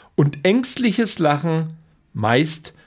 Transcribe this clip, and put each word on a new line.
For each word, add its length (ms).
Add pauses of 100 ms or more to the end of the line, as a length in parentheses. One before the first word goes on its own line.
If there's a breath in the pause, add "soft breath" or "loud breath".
(160 soft breath)
und 300
ängstliches 760
Lachen, 560 (380)
meist 600 (140)